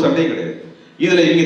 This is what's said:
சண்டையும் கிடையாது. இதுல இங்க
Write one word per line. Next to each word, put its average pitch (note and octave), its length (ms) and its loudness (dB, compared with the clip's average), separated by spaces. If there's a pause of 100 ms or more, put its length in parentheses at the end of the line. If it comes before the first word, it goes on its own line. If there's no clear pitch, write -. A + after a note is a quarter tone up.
சண்டையும் E3 280 0
கிடையாது. - 180 -6 (520)
இதுல F3+ 260 2
இங்க E3 160 2